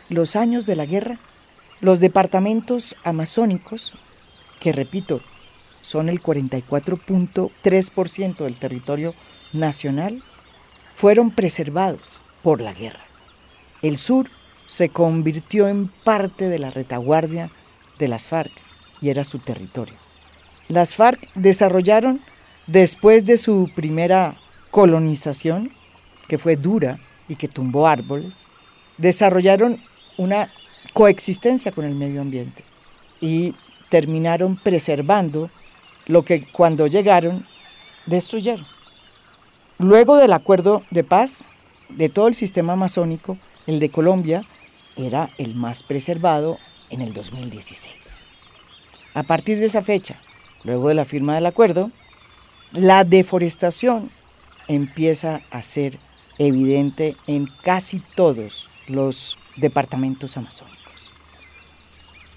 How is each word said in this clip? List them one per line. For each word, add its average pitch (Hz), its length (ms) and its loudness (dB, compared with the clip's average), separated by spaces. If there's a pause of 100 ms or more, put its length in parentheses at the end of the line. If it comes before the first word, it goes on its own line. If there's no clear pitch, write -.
los 170 280 -2
años 233 320 -2
de 190 80 -2
la 151 100 -4
guerra, 214 320 -6 (640)
los 185 200 4
departamentos 196 1040 0
amazónicos, 185 920 -4 (640)
que 165 120 -2
repito, 139 480 -6 (640)
son 160 280 -4
el 175 120 -4
cuarenta 135 380 -4
y - 20 -6
cuatro 143 360 -4
punto 185 540 -4 (120)
tres 185 260 2
por 185 180 -4
ciento 185 360 -8
del 123 160 -6
territorio 143 560 -8 (360)
nacional, 156 720 -6 (720)
fueron 214 380 4
preservados 170 720 -2 (420)
por 151 180 2
la 104 120 -10
guerra. 107 300 -16 (800)
El 147 160 -2
sur 262 320 0 (380)
se 175 220 -2
convirtió 165 800 0
en 202 200 -2
parte 196 600 -2
de 170 120 -4
la 135 100 -8
retaguardia 151 800 -4 (480)
de 147 100 -2
las 113 180 -6
farc 160 260 -6 (500)
y 143 80 -2
era 139 140 -2
su 139 160 -10
territorio. 107 560 -12 (720)
Las 170 260 0
farc - 400 2
desarrollaron, 196 880 4 (460)
después 190 580 6
de 233 120 6
su 196 380 2
primera 170 600 0 (340)
colonización, 160 1000 2 (560)
que 151 100 -2
fue 165 180 2
dura 147 440 -2 (280)
y 151 80 -12
que 147 120 -8
tumbó 139 400 0
árboles, 147 580 -4 (540)
desarrollaron 190 840 2 (360)
una 190 340 -2 (420)
coexistencia 208 800 2
con 151 140 -6
el 143 100 -6
medio 143 260 -6
ambiente 131 420 -10 (580)
y 165 340 -2 (340)
terminaron 165 640 0
preservando 165 920 0 (560)
lo 160 180 4
que 160 200 -2
cuando 160 420 2
llegaron 180 640 2 (580)
destruyeron. 180 640 -4 (1120)
Luego 226 380 8
del 254 160 8
acuerdo 196 580 2
de 170 120 0
paz, 220 400 0 (460)
de 160 180 -2
todo 208 200 2
el 240 80 2
sistema 180 380 -2
amazónico, 185 640 -4 (260)
el 156 140 -2
de 147 100 0
Colombia 170 560 0 (500)
era 131 440 -6
el 117 160 -10
más 120 260 -8
preservado 165 760 -2 (320)
en 127 100 -10
el 110 120 -10
dos 101 200 -14
mil 123 160 -14
dieciséis. - 760 -18 (920)
A 151 80 -4
partir 165 340 -2
de 220 80 0
esa 220 160 0
fecha, 196 360 -4 (460)
luego 123 260 -2
de 156 40 2
la 156 100 0
firma 147 300 -4
del 165 140 -2
acuerdo, 185 420 2 (840)
la 190 320 6
deforestación 185 1080 0 (560)
empieza 156 800 -2
a 120 140 -12
ser 139 340 -6 (400)
evidente 139 800 0 (100)
en 143 220 -4 (160)
casi 180 400 -4 (100)
todos 123 560 -2 (180)
los 135 520 -6 (160)
departamentos 131 800 -4
amazónicos. - 760 -18 (1300)